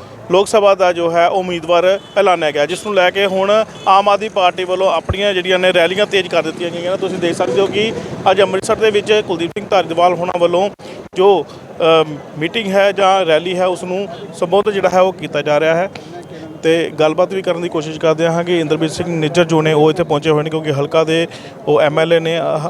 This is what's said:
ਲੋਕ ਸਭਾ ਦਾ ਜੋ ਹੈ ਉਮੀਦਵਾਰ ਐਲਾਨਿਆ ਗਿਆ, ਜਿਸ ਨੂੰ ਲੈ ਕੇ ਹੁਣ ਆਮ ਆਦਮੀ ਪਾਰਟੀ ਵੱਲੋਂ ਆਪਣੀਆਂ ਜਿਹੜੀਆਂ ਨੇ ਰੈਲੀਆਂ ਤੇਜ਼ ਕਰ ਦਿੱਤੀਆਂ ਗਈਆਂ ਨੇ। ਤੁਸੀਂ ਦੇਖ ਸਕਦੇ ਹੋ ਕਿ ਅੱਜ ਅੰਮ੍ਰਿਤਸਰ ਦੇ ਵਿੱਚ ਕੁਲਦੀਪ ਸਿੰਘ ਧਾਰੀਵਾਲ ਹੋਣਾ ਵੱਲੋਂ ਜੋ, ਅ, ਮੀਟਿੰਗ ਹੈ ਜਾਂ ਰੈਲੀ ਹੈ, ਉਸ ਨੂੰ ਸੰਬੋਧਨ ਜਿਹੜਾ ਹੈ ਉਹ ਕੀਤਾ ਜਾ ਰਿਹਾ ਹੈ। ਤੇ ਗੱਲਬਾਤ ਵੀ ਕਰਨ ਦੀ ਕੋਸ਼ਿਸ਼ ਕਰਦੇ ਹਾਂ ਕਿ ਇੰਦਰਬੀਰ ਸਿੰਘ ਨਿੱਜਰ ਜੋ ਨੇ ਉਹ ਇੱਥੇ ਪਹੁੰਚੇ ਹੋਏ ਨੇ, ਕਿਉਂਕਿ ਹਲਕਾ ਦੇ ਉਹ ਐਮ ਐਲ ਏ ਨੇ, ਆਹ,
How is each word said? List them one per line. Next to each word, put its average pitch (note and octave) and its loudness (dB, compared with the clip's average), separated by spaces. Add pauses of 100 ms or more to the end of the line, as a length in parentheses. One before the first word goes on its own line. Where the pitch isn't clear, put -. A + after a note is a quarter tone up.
(320)
ਲੋਕ F#3+ 4
ਸਭਾ G3+ 4
ਦਾ F3+ 2
ਜੋ E3+ -2
ਹੈ E3+ 4
ਉਮੀਦਵਾਰ F3+ 0 (180)
ਐਲਾਨਿਆ F3 2
ਗਿਆ, D3 0
ਜਿਸ F3 -8
ਨੂੰ G#3 -4
ਲੈ F3+ 4
ਕੇ G3 0
ਹੁਣ G3 0 (220)
ਆਮ G3 4
ਆਦਮੀ G3+ 0
ਪਾਰਟੀ F3+ 0
ਵੱਲੋਂ F#3 0
ਆਪਣੀਆਂ F#3+ -2
ਜਿਹੜੀਆਂ F3+ 0
ਨੇ F#3 2
ਰੈਲੀਆਂ F3+ 2
ਤੇਜ਼ F#3+ -2
ਕਰ E3+ 0
ਦਿੱਤੀਆਂ E3 -6
ਗਈਆਂ F3 -6
ਨੇ। G3 -2
ਤੁਸੀਂ F#3 -6
ਦੇਖ E3+ -2
ਸਕਦੇ F#3 0
ਹੋ G3 2
ਕਿ G#3 -2 (380)
ਅੱਜ F#3+ 2
ਅੰਮ੍ਰਿਤਸਰ F#3+ 0
ਦੇ G#3+ 2
ਵਿੱਚ G#3 0
ਕੁਲਦੀਪ E3+ -4
ਸਿੰਘ G3+ -10
ਧਾਰੀਵਾਲ F3 2
ਹੋਣਾ F3 -4
ਵੱਲੋਂ F3 2 (460)
ਜੋ, F#3 4
ਅ, D#3+ 0 (300)
ਮੀਟਿੰਗ G3 -4
ਹੈ G3 4
ਜਾਂ F#3+ 2
ਰੈਲੀ E3+ 0
ਹੈ, F#3 0
ਉਸ F3+ -2
ਨੂੰ F#3 -6 (320)
ਸੰਬੋਧਨ G3 2
ਜਿਹੜਾ F#3+ 0
ਹੈ F#3 4
ਉਹ F#3+ 2
ਕੀਤਾ D3+ -4
ਜਾ D3 2
ਰਿਹਾ D#3+ 2
ਹੈ। F#3 0 (760)
ਤੇ E3 2
ਗੱਲਬਾਤ D#3+ 2
ਵੀ F#3+ -4
ਕਰਨ F3 -4
ਦੀ E3+ -4
ਕੋਸ਼ਿਸ਼ D#3 -6
ਕਰਦੇ D#3+ 2
ਹਾਂ E3+ 0
ਕਿ F3 0
ਇੰਦਰਬੀਰ D#3+ 0
ਸਿੰਘ E3+ -6
ਨਿੱਜਰ D#3+ 0
ਜੋ E3 2
ਨੇ D#3+ 2
ਉਹ D#3 4
ਇੱਥੇ D#3+ -2
ਪਹੁੰਚੇ D#3 0
ਹੋਏ D3+ 2
ਨੇ, D#3+ -6
ਕਿਉਂਕਿ D#3 -4
ਹਲਕਾ C#3+ 0
ਦੇ D#3+ 0 (400)
ਉਹ D3 4
ਐਮ D3+ 2
ਐਲ E3 2
ਏ E3 4
ਨੇ, E3 -2
ਆਹ, D3+ -4